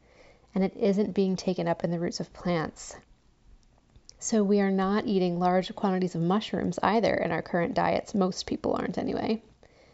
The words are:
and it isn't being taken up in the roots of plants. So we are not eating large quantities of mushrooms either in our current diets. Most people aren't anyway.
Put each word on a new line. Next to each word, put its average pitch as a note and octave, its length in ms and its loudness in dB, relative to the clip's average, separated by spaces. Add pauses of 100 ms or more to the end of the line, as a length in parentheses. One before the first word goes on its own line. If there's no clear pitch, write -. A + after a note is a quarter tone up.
(560)
and F#3+ 80 4
it F#3+ 140 0
isn't G3+ 340 2
being F#3+ 240 2
taken F3+ 320 -2
up E3+ 160 0
in E3+ 80 0
the E3+ 80 0
roots F3 220 -4
of E3 100 -10
plants. - 640 -4 (1200)
So A3 220 2
we G3+ 200 4
are G3 100 4
not G3 340 2
eating F3+ 320 2
large F3+ 380 2
quantities F#3 400 0
of E3 60 -2
mushrooms F#3 600 0
either G#3 320 2
in F3 180 0
our E3+ 100 -2
current E3+ 320 -2
diets. E3+ 420 -2
Most F#3 300 0
people - 280 -2
aren't - 240 -4
anyway. - 440 -4 (520)